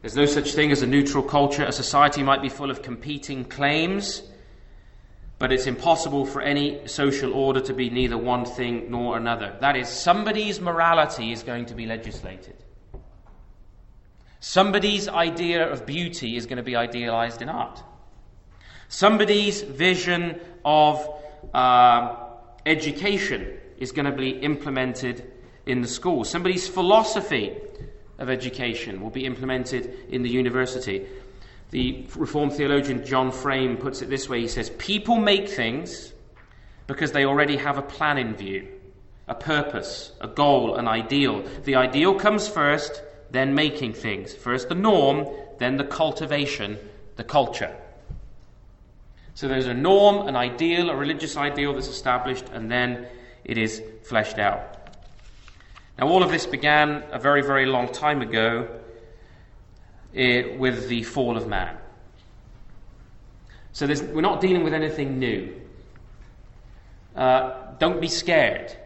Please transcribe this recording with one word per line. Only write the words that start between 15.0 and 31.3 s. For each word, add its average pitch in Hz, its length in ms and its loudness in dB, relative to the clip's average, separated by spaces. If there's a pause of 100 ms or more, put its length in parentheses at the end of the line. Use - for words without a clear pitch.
idea 170 640 0
of 131 140 -8
beauty 143 500 -6
is 120 120 -6
gonna 123 160 -6
be 123 120 -4
idealized 120 680 -2
in 131 80 -8
art. - 320 -8 (1080)
Somebody's 208 720 4
vision 175 800 0 (260)
of, 151 420 6 (460)
uh, 123 640 8 (500)
education 156 840 0 (300)
is 127 140 -8
gonna 139 200 -2
be 131 200 -2
implemented 131 1000 -4 (340)
in 127 140 0
the 120 80 -2
school. 151 380 -2
Somebody's 175 420 -2
philosophy 185 880 2 (640)
of 123 100 -6
education 123 680 -4
will 107 100 -8
be 131 140 -6
implemented 127 760 -4 (120)
in 127 140 -2
the 123 60 -2
university. 123 760 0 (680)